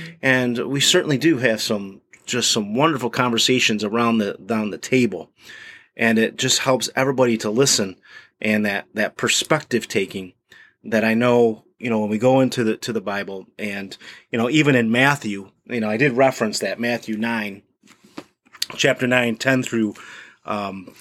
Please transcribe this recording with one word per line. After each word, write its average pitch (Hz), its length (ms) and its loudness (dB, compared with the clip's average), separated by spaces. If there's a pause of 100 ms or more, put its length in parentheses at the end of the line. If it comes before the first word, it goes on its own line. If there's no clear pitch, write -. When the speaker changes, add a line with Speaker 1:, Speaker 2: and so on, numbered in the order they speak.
Speaker 1:
Mm-hmm. 165 100 -14 (100)
Speaker 2:
And 127 360 2 (120)
we 139 100 -2
certainly 147 380 2
do 147 200 4
have 113 240 2
some, 98 400 -6 (240)
just - 260 0
some 107 240 -2
wonderful 131 340 2
conversations 120 720 0
around 113 360 0
the, 101 140 -2 (100)
down 107 280 -4
the 82 60 -10
table. 110 520 0 (640)
And 113 220 2
it 113 200 0
just 131 220 0
helps 127 360 0
everybody 131 440 2
to 110 100 -4
listen, 104 480 0 (440)
and 107 240 0
that, 101 280 -4
that 104 240 -2
perspective 123 720 0
taking 95 460 -6 (500)
that 110 200 0
I 110 100 2
know, 120 520 2 (120)
you 120 120 -6
know, 110 100 0
when 107 100 -2
we 107 80 -2
go 127 220 4
into 127 240 0
the, 110 140 0
to 123 160 -6
the 107 80 -4
Bible, 98 440 -8 (140)
and, 101 360 -10 (360)
you 123 80 -4
know, 123 100 2
even 147 260 4
in 113 160 2
Matthew, 120 600 0 (140)
you 120 160 -6
know, 107 80 -2
I 110 80 -2
did 135 160 2
reference 120 460 2
that 98 200 -6
Matthew 117 380 -4
nine, 107 460 -6 (1120)
chapter 127 320 0
nine, 120 280 2
ten 131 260 0
through, 110 320 -2 (520)
um, 98 560 -6